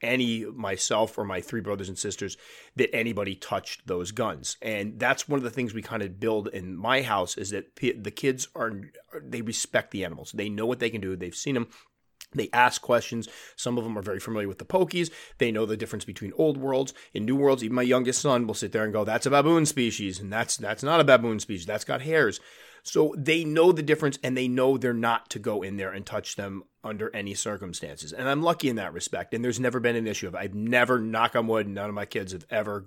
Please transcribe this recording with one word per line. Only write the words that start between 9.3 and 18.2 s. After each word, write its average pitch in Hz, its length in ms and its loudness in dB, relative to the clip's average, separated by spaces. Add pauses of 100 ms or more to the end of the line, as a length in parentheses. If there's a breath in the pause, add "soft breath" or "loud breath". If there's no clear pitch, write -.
respect 113 500 -2
the 98 120 -4
animals. 80 300 -10
They 104 160 -4
know 107 160 -2
what 123 140 0
they 117 100 0
can 110 120 -6
do. 95 140 -4
They've 87 180 -8
seen 143 220 -4
'em. 117 140 -2 (600 loud breath)
They 120 220 -4
ask 120 260 6
questions. 117 480 0 (280 loud breath)
Some 123 240 -4
of 110 60 -6
'em 110 120 -6
are 101 60 -6
very 98 160 -4
familiar 107 280 -4
with 95 120 -8
the - 60 -12
pokies. 175 440 0 (300 loud breath)
They 120 120 4
know 110 140 2
the 107 100 0
difference 110 300 -6
between 98 320 -10
old 151 200 4
worlds 135 360 0 (220 loud breath)
and 104 100 -2
new 127 100 2
worlds. 135 280 4
Even 110 100 -2
my 127 80 2
youngest 123 400 4